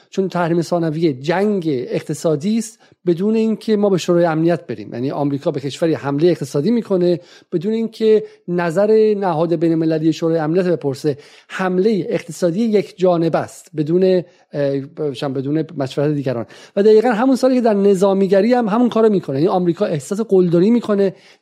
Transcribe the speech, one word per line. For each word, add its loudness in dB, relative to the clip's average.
چون -4
تحریم 0
ثانویه -2
جنگ -2
اقتصادی -2
است -8
بدون 0
اینکه 0
ما 2
به 2
شورای 2
امنیت 0
بریم. -12
یعنی -4
آمریکا -4
به -4
کشوری -2
حمله 0
اقتصادی -2
می‌کنه 0
بدون -4
اینکه 0
نظر 2
نهاد 0
بین 0
المللی 0
شورای -2
امنیت 0
بپرسه. -2
حمله 0
اقتصادی -4
یک 0
جانبه 2
است -8
بدون، 2
اه، -4
شم-، -6
بدون -2
مشورت -2
دیگران. -4
و 2
دقیقاً 6
همون 2
سالی 2
که 0
در 2
نظامیگری 2
هم 0
همون 2
کارو 4
می‌کنه. -2
یعنی 0
آمریکا 0
احساس -4
قلدری 2
می‌کنه، 0